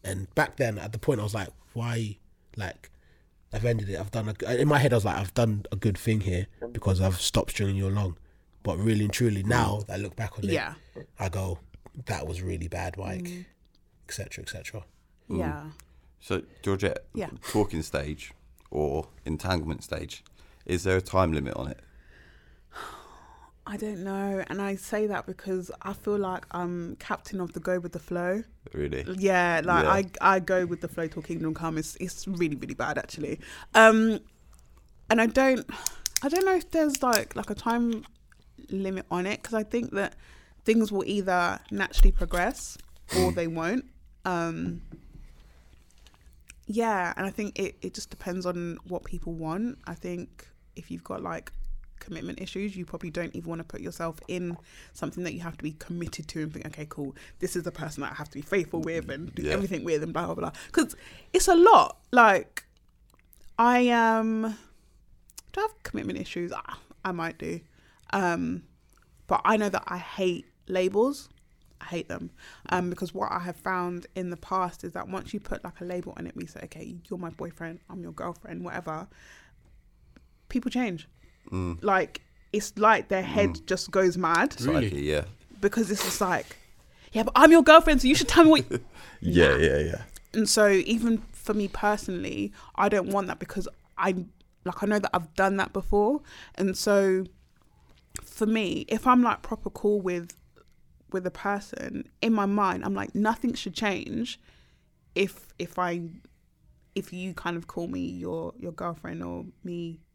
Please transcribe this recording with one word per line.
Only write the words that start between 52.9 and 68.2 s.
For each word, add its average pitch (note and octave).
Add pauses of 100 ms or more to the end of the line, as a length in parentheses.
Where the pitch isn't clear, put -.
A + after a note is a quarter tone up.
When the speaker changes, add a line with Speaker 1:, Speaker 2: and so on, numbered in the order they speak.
Speaker 2:
don't E3+
even E3+
wanna E3
put -
yourself E3 (100)
in F3 (360)
something -
that E3+
you E3+
have E3+
to -
be D3+
committed E3
to D#3
and D3+
think, D#3
"Okay, D3+
cool, C#3 (260)
this F3+
is E3+
the F3
person D3+
that -
I -
have D3+
to -
be D3
faithful E3+
with E3
and D#3
do -
Speaker 3:
Yeah. D3
Speaker 2:
everything F#3
with D#3
and D#3+
blah, E3+
blah, E3
blah." - (200)
'Cause - (380)
it's F#4
a F4+
lot. F#4 (100)
Like, A3 (920)
I, B3
um, A3+ (960)
do G4
I -
have G#4+
commitment -
issues? F3+
Ah, - (260)
I F#3
might E3
do. E3 (520)
Um, F3 (640)